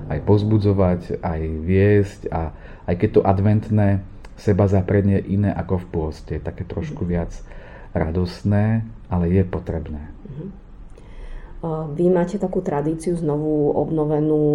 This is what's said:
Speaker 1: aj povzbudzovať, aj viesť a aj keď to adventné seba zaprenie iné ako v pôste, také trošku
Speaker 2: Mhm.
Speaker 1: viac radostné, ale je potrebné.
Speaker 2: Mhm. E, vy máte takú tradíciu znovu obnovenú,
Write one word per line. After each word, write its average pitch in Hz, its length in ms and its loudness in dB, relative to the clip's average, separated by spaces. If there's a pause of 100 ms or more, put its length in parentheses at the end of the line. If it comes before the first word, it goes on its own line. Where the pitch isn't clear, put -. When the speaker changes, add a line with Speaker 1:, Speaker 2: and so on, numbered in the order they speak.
(120)
Speaker 1:
aj 73 100 -2
povzbudzovať, 101 1000 2
aj 80 180 -4 (220)
viesť 98 640 4
a 80 240 0 (320)
aj - 160 0
keď 107 100 2
to - 140 4
adventné 101 800 4 (320)
seba 101 320 2
zaprenie 98 560 2
iné 98 320 0
ako 87 240 -2
v 87 80 -10
pôste, 78 500 -6
také 80 300 -8
trošku 80 400 -6
Speaker 2:
Mhm. - 20 -2
Speaker 1:
viac 85 220 -2 (640)
radostné, 101 880 0 (240)
ale 87 240 0
je 95 120 6
potrebné. 76 600 -6 (240)
Speaker 2:
Mhm. 143 180 -12
E, - 20 -10 (1500)
vy 175 120 2
máte 175 280 2
takú 190 240 -2
tradíciu 160 560 -2
znovu 151 560 0
obnovenú, 151 720 2 (120)